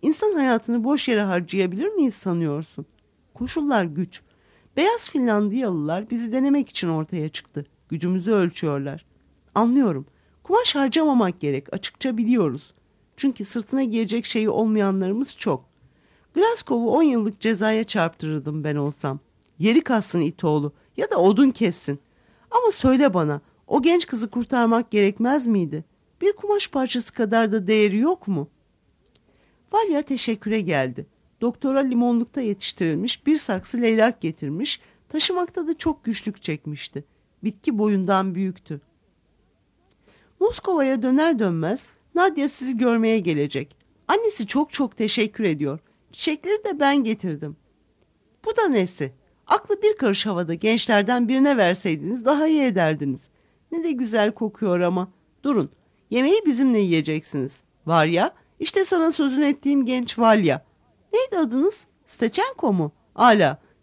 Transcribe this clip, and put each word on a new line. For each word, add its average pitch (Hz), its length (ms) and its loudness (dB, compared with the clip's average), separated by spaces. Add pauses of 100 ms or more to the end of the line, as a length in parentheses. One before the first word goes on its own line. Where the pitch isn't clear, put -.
insan 392 320 0
hayatını 240 500 0
boş 277 240 0
yere 220 140 2
harcayabilir 190 680 -2
miyiz 320 280 0
sanıyorsun? 160 680 -4 (480)
Koşullar 254 500 -2
güç. 165 380 -6 (560)
Beyaz 427 320 0
Finlandiyalılar 208 1000 0
bizi 233 220 -6
denemek 277 380 2
için - 180 -4
ortaya 156 420 -4
çıktı. - 360 -12 (240)
Gücümüzü 180 420 -2
ölçüyorlar. 156 720 -2 (500)
Anlıyorum. 220 500 2 (380)
Kumaş 440 320 0
harcamamak 269 640 2
gerek, 135 340 -4
açıkça 226 440 -6
biliyoruz. 214 560 0 (440)
Çünkü 254 280 -2
sırtına 262 380 -4
giyecek 226 420 -2
şeyi 220 240 0
olmayanlarımız 208 880 0
çok. - 280 -4 (680)
Glasgow'u 294 580 0
on 311 120 4
yıllık 226 360 0
cezaya 220 440 0
çarptırırdım 156 800 -4
ben 151 120 -4
olsam. 143 440 -4 (400)
Yeri 226 220 4
kassın 214 380 -2
it 160 240 -2
oğlu 151 300 0 (240)
ya 427 140 -4
da - 60 0
odun 208 340 6
kessin. 175 480 -4 (520)
Ama 466 200 2
söyle 262 420 2
bana, 151 280 -2 (260)
o 302 140 2
genç 339 260 2
kızı 226 220 -6
kurtarmak 233 640 0
gerekmez 226 560 2
miydi? 160 380 -2 (360)
Bir 403 120 2
kumaş 403 340 -2
parçası 254 460 -4
kadar 226 380 0
da 208 160 -2
değeri 214 300 4
yok 320 300 0
mu? 156 220 -2 (1200)
Valya 392 280 2
teşekküre 226 600 -2
geldi. 135 440 -2 (360)
Doktora 262 380 0
limonlukta 240 640 0
yetiştirilmiş 196 840 -4
bir 302 100 4
saksı 233 440 -4
leylak 226 400 2
getirmiş, 160 600 -6 (280)
taşımakta 349 580 -4
da 320 100 -4
çok 311 260 -4
güçlük 220 380 -6
çekmişti. 147 640 -10 (400)
Bitki 220 340 -4
boyundan 190 580 0
büyüktü. 180 460 -8 (1600)
"Moskova'ya 302 640 0
döner 269 380 2
dönmez 175 440 -2 (320)
Nadia 320 320 2
sizi 254 300 -6
görmeye 226 420 2
gelecek. 147 580 -4 (300)
Annesi 415 400 -2
çok 294 260 -2
çok - 240 -4
teşekkür 226 460 -2
ediyor. 151 360 -2 (320)
Çiçekleri 359 520 -4
de 330 160 -4
ben 277 240 2
getirdim." 165 520 -6 (920)
"Bu 440 120 -2
da 427 100 2
nesi? 185 460 0 (340)
Aklı 415 340 0
bir 427 160 2
karış 202 280 0
havada 175 280 -4
gençlerden 220 720 2
birine 269 300 4
verseydiniz 185 680 0
daha 294 220 2
iyi 311 140 4
ederdiniz. 156 600 0 (500)
Ne 330 120 -4
de 330 80 -2
güzel 220 400 0
kokuyor 208 480 -2
ama. 180 320 0 (320)
Durun, 247 260 0 (400)
yemeği 277 360 2
bizimle 254 340 2
yiyeceksiniz. 156 800 -2 (240)
Var 156 200 4
ya, 170 280 0 (260)
işte 370 260 -2
sana 330 260 2
sözünü 285 340 0
ettiğim 277 400 0
genç 247 340 -4
Valya." 208 460 2 (480)
"Neydi 480 240 -2
adınız? 294 500 -2 (180)
Stechenko 330 680 -2
mu? 156 180 0 (240)
Ala, 208 460 4 (220)